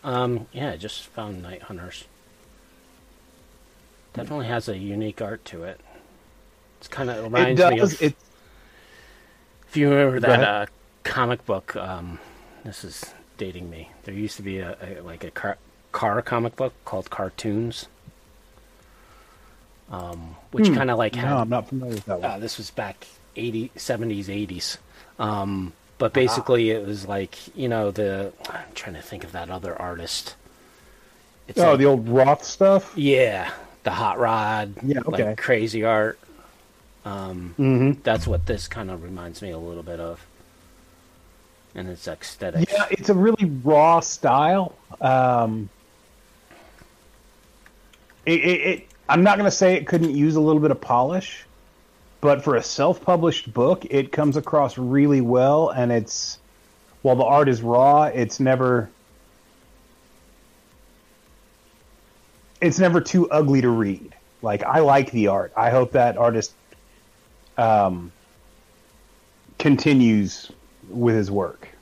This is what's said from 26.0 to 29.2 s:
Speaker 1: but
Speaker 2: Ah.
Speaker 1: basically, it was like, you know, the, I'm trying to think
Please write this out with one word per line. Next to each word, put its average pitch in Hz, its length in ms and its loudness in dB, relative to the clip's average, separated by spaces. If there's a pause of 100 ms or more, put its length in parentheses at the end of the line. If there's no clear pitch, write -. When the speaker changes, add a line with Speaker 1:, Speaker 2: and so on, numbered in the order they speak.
Speaker 1:
but 117 120 -2
Speaker 2:
Ah. - 20 -4
Speaker 1:
basically, 117 560 2
it 110 120 -4
was 98 240 -10
like, 98 300 -8 (180)
you 131 140 -6
know, 107 220 -2
the, 98 420 -6 (160)
I'm - 240 -16
trying 90 220 -14
to 78 80 -16
think 87 200 -16